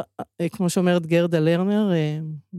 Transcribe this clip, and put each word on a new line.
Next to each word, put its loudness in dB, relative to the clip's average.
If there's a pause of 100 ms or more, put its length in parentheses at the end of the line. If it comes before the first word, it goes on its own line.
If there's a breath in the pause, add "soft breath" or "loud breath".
(420)
אה, -2
כמו -2
שאומרת 2
גרדה 2
לרנר, 2
אה, -2 (400)